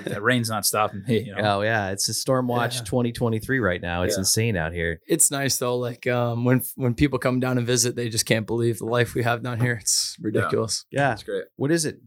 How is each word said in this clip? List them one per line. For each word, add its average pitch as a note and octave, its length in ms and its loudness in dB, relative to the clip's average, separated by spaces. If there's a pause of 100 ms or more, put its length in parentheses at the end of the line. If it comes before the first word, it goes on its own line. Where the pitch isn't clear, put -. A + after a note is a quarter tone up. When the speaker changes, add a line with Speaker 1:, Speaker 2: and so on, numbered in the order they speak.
Speaker 1:
that - 100 -6
the G#2 80 -6
rain's A#2+ 280 2
not G#2 140 -2
stopping G#2 420 0
me, A2+ 180 2
you G2 100 -12
know? G2+ 240 2
Speaker 2:
Oh, - 40 0
yeah. G#2+ 280 0
It's - 180 -2
a A2 60 -4
Storm B2+ 320 0
Watch A#2+ 300 0
Speaker 3:
Yeah. A#2+ 80 -4
Speaker 2:
twenty A#2+ 280 0
twenty-three A#2+ 460 -2
right F2+ 240 2
now. F2 200 -2
It's G2 140 0
Speaker 1:
Yeah. F#2+ 40 -2
Speaker 2:
insane A2 360 2
out E2 160 -2
here. E2 340 -2
Speaker 3:
It's - 240 2
nice, C#3 280 -2
though. B2 180 -2
Like, A#2+ 300 -6
um, A#2+ 380 0
when, B2 180 4 (140)
when B2 180 0
people C3+ 240 2
come B2+ 220 0
down B2+ 180 0
and A#2+ 80 0
visit, A#2+ 300 2
they A#2+ 120 -4
just A2 180 -2
can't A2 200 2
believe A#2 320 0
the - 80 -6
life A#2+ 280 2
we B2+ 80 0
have A#2 200 0
down B2 180 -4
here. B2 200 2
It's - 400 -2
Speaker 1:
Yeah. - 60 -6
Speaker 3:
ridiculous. G#2+ 640 0
Speaker 2:
Yeah. C#3 240 0
Speaker 1:
It's - 80 -10
great. G2 220 -6 (120)
Speaker 2:
What C3+ 140 -2
is E3 140 2
it? - 220 -6